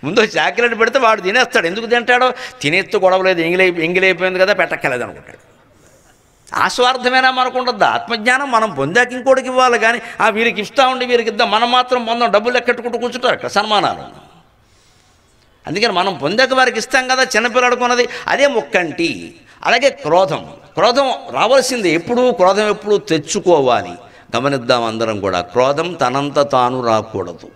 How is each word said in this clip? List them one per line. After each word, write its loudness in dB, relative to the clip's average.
ముందు 0
చాక్లెట్ 0
పెడితే 2
వాడు 2
తినేస్తాడు. 0
ఎందుకు -4
తింటాడో? 2
తినేస్తూ 0
గొడవ 4
లేదు, 2
ఎంగిలై-, 2
ఎంగిలైపోయింది 0
కదా, 4
పెట్టక్కర్లేదు -2
అనుకుంటాడు. -14
ఆ 2
స్వార్థమేనా 0
మనకు -2
ఉండద్దా? 0
ఆత్మజ్ఞానం 0
మనం 2
పొందాక 0
ఇంకోటికి 2
ఇవ్వాలి 2
కానీ, 0
"ఆ, 4
వీరికి -2
ఇస్తా 2
ఉండి -2
వీరికి 2
ఇద్దాం, 0
మనం 2
మాత్రం 0
పొందాం", 0
డబ్బులు 2
లెక్కెట్టుకుంటూ -2
కూర్చుంటారు -2
అక్కడ -6
సన్మానాలు. 0
అందుకని -2
మనం -2
పొందాక -2
వారికి 0
ఇస్తాం -2
కదా. 2
చిన్నపిల్లాడు 0
కొన్నది 0
అదే 2
ముక్కంటి. -2
అలాగే 2
క్రోధం, 0
క్రోధం 2
రావాల్సిందే. 2
ఎప్పుడు 2
క్రోధం 2
ఎప్పుడు 0
తెచ్చుకోవాలి, 0
గమనిద్దాం 0
అందరం -4
కూడా. -2
క్రోధం -2
తనంత -2
తాను 0
రాకూడదు -4